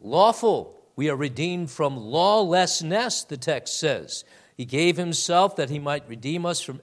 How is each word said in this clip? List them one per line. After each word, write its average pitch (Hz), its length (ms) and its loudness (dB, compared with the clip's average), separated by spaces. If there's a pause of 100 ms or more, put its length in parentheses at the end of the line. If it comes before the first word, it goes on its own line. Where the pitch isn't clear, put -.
lawful. 180 800 2 (160)
We 147 140 0
are 143 60 -2
redeemed 151 540 -4
from 139 280 -2
lawlessness, 180 1300 2
the 147 120 -10
text 135 420 -4
says. 120 460 -2 (320)
He 127 80 -8
gave 147 320 2
himself 175 600 2
that 143 120 -2
he 147 100 -4
might 143 300 -4
redeem 135 380 -4
us 170 160 -2
from 135 200 -12